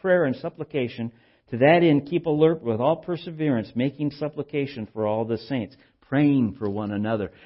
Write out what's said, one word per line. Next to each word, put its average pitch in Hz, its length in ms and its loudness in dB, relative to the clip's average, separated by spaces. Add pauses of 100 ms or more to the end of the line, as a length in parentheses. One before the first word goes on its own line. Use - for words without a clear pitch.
prayer 180 240 2
and 131 100 0
supplication. 127 800 -6 (400)
To 117 60 -4
that 165 260 6
end, 143 260 4
keep 170 160 -2
alert 160 340 2
with 117 200 -2
all 156 160 2
perseverance, 156 800 -4
making 139 340 -2
supplication 143 840 -6
for 110 140 -2
all 110 180 0
the 113 140 -2
saints, 113 380 -8 (320)
praying 131 500 2
for 104 120 -4
one 104 200 -4
another 104 400 -2 (160)